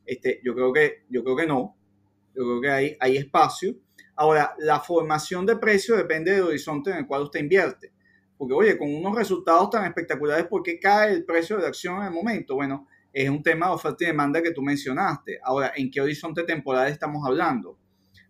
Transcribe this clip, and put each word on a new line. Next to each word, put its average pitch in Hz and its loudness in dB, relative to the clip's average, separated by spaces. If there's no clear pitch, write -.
este, 127 -4
yo 123 -2
creo 127 2
que, 147 2
yo 123 -4
creo 127 -2
que 165 -2
no. 151 -2
Yo 127 -4
creo 120 -2
que 143 0
hay, 139 0
hay 131 2
espacio. 156 0
Ahora, 151 4
la 151 2
formación 170 0
de 226 4
precio 214 2
depende 165 0
del 190 4
horizonte 151 -2
en 180 -4
el 139 -6
cual 139 -2
usted 143 -6
invierte. 156 0
Porque, 131 -2
oye, 190 6
con 147 -4
unos 196 -4
resultados 185 2
tan 214 0
espectaculares, 160 -2
¿por 185 -4
qué 170 -6
cae 208 4
el 170 -2
precio 165 0
de 185 0
la 156 0
acción 180 -6
en 202 -6
el 180 -6
momento? 170 -4
Bueno, 139 -4
es 139 0
un 147 -2
tema 165 2
de 185 2
oferta 160 -4
y 170 0
demanda 151 0
que 165 0
tú 143 -6
mencionaste. 143 -4
Ahora, 131 0
¿en 135 -4
qué 139 -4
horizonte 151 -4
temporal 143 0
estamos 147 -6
hablando? 135 -2